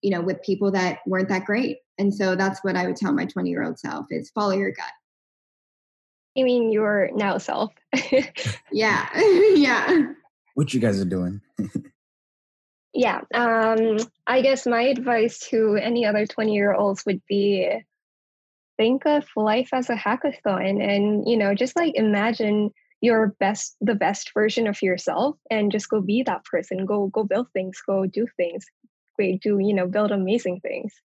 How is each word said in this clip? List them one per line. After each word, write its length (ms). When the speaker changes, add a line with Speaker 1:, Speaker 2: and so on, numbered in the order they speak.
Speaker 1:
you 100
know, 100
with 220
people 280
that 340
weren't 240
that 160
great. 320
And 160
so 220
that's 280
what 120
I 120
would 80
tell 180
my 120
twenty-year-old 540
self 300
is 220
follow 220
your 180
gut. 200
Speaker 2:
You 100
mean 260
your 420
now 240
self? 340
<laughs> 180
Speaker 1:
Yeah. 420
<laughs> 420
Yeah. 580
Speaker 3:
What 180
you 60
guys 200
are 60
doing. 340
<laughs> 120
Speaker 2:
Yeah. 260
Um, 640
I 140
guess 260
my 160
advice 560
to 320
any 240
other 220
twenty-year-olds 800
would 200
be 400
think 280
of 200
life 380
as 160
a 60
hackathon 880
and, 440
you 100
know, 180
just, 200
like, 200
imagine 760
your 380
best, 420
the 140
best 380
version 340
of 140
yourself 560
and 220
just 180
go 120
be 220
that 220
person. 400
Go, 220
go 160
build 300
things, 320
go 200
do 220
things, 280
great, 260
do, 180
you 140
know, 140
build 240
amazing 500
things. 320